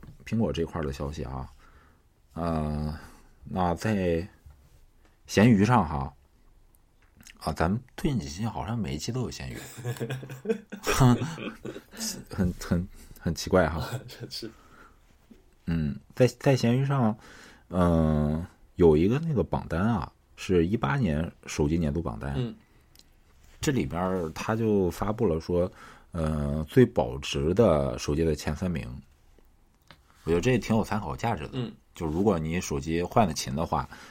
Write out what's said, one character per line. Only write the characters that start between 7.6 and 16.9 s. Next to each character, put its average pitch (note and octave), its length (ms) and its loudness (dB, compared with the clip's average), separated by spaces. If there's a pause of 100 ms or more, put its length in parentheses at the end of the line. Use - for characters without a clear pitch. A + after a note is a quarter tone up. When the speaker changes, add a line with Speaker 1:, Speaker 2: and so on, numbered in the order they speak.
Speaker 1:
们 A2+ 80 0 (160)
最 - 160 -2
近 B2 80 0
几 C#2+ 80 -8
期 E2 180 -6
好 - 200 -4
像 A#2 120 -4
每 D2+ 180 -4
一 - 20 -6
期 - 140 -8
都 B2+ 100 -4
有 G2+ 100 -6
闲 - 180 -10
鱼。 A#2+ 80 -12 (240)
Speaker 2:
<laughs> B2+ 840 -6 (160)
Speaker 1:
<laughs> - 0 - (1500)
很， F2+ 300 0
很， F2+ 280 -2 (320)
很 F2 140 -2
奇 - 160 -6
怪 F2+ 200 4
哈。 D#2 200 -6 (200)
Speaker 2:
<laughs> - 200 -14
是。 - 220 -12 (1160)
Speaker 1:
嗯， D#2 300 -2 (160)
在， B2+ 140 4 (120)
在 C#3 160 4
闲 A#2+ 220 2
鱼 C3+ 80 0
上， B2+ 320 2 (520)